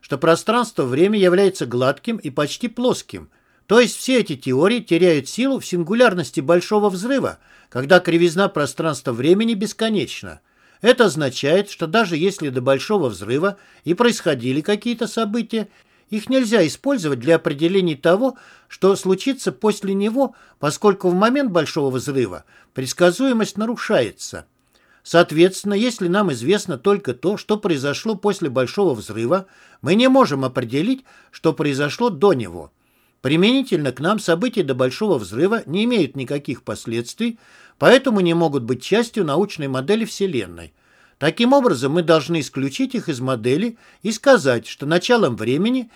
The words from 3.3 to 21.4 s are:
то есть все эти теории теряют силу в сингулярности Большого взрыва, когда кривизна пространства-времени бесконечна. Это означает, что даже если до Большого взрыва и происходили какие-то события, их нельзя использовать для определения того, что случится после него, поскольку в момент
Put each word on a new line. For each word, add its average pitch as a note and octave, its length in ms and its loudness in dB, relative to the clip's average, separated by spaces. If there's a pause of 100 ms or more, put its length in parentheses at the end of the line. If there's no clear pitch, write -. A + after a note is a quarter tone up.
то A3 120 6
есть A#3+ 180 2
все B3+ 220 0
эти D#3+ 160 -2
теории E3 440 0
теряют E3 480 2
силу C4 320 -2
в - 60 -10
сингулярности F3+ 760 0
Большого F3+ 500 2
взрыва, F#3 500 -4 (300)
когда C#3 300 4
кривизна E3+ 480 2
пространства-времени D#3+ 1080 0
бесконечна. G3+ 840 -4 (400)
Это A#3+ 240 0
означает, D3+ 680 -2
что - 160 -8
даже E3+ 280 -2
если E3 340 -4
до B2+ 120 -4
Большого C3+ 480 0
взрыва B2+ 480 -4 (260)
и E3 120 -2
происходили D3+ 680 0
какие-то A3+ 460 -4
события, A3+ 600 -4 (440)
их G#3 180 -6
нельзя A#3 380 2
использовать D#3 520 -2
для D#3 180 4
определения E3 580 0
того, G#3+ 420 2 (300)
что F#3+ 280 2
случится F#3+ 560 -2
после G#3 440 -2
него, A3 400 0 (240)
поскольку F#3+ 500 2
в F3 60 2
момент A#3+ 360 2